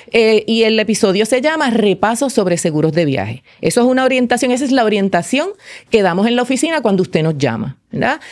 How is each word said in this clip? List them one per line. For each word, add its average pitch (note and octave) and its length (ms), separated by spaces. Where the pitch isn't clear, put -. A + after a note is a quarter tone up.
eh, A3 340
y A3+ 160
el A3 160
episodio G3+ 460
se B3 160
llama D4+ 280
Repaso A3+ 600
sobre F3+ 280
seguros D#3 360
de E3+ 100
viaje. B2 400
Eso - 220
es A#3+ 60
una C4 180
orientación, B3+ 460
esa B3+ 120
es B3+ 80
la B3+ 140
orientación G#3 640
que G#3+ 140
damos F#3 220
en A#3+ 120
la B3 40
oficina D4+ 380
cuando G3+ 220
usted E3+ 200
nos D#3+ 160
llama, B2+ 440
¿verdad? - 300